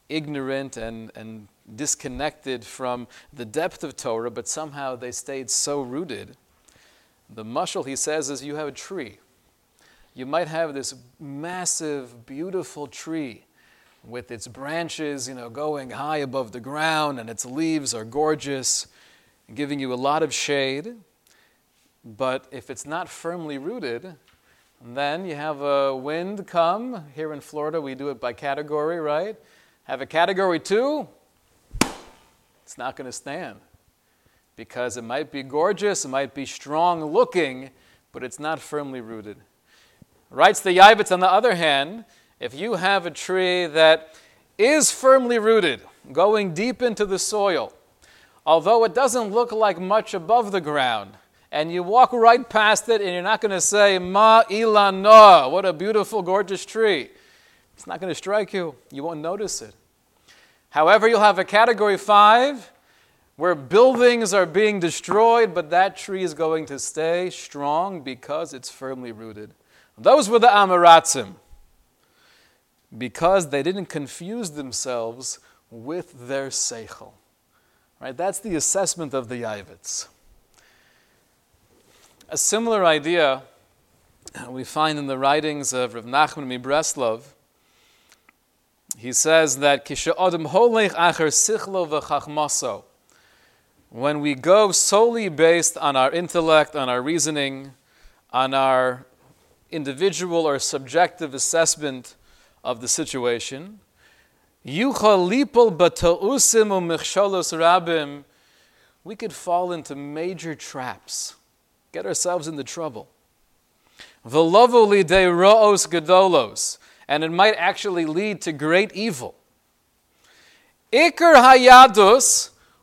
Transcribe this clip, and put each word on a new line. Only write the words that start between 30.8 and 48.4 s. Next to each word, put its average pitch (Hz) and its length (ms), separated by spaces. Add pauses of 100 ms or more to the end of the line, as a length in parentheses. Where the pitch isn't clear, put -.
it's - 140
not 127 180
gonna 131 160
stand. 139 480 (960)
Because 120 400
it 120 80
might 135 280
be 139 120
gorgeous, 175 600
it 135 40
might 135 240
be 139 120
strong 160 580
looking, 147 680 (440)
but 120 100
it's 127 160
not 151 200
firmly 139 420
rooted. 110 360 (920)
Writes 175 320
the 190 100
Yavitz, 202 400
on 180 80
the 185 120
other 220 240
hand, 160 500 (360)
if 120 120
you 196 220
have 185 300
a 170 60
tree 180 560
that 160 480 (420)
is 269 340
firmly 254 480
rooted, 214 420 (320)
going 196 400
deep 220 280
into 220 240
the 190 140
soil, 185 540 (720)